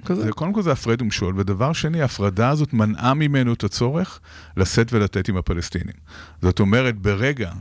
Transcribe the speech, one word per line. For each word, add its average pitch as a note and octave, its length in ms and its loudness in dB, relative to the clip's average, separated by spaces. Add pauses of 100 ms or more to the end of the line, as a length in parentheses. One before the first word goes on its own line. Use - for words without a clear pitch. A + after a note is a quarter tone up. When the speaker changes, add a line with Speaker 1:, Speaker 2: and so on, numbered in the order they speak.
Speaker 1:
כזה? F3+ 180 -2
Speaker 2:
זה, A2 100 0
קודם F3 200 -2
כל G#3+ 100 0
זה E3 100 2
הפרד A#2 300 0
ומשול, G2+ 380 -2
ודבר G2+ 320 0
שני, D#3+ 300 -2
ההפרדה G2+ 460 0
הזאת D3+ 240 0
מנעה A2 420 2
ממנו C#3+ 380 2
את - 120 -2
הצורך C#3 560 -2 (360)
לשאת A#2 360 2
ולתת G2+ 360 0
עם G2 80 0
הפלסטינים. F2 580 -4 (480)
זאת F#2 180 4
אומרת, A2+ 380 2
ברגע G#2 520 -2 (100)